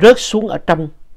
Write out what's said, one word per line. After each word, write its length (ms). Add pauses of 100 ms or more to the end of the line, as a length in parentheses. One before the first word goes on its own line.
rớt 160
xuống 300
ở 100
trong, 300 (280)